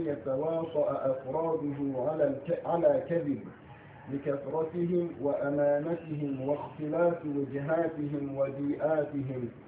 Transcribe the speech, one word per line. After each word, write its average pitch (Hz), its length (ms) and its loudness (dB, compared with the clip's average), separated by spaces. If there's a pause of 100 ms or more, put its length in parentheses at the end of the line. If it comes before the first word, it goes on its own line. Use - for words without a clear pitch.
يتواطأ 147 1080 0
أفراده 143 1000 0
على 156 160 4
الك-، 139 400 -2
على 151 420 4
كذب 147 300 0 (720)
لكثرتهم 160 960 0 (120)
وأمانتهم 143 1300 0
واختلاف 165 760 2
وجهاتهم 143 1120 0
وبيئاتهم، 139 1120 0 (180)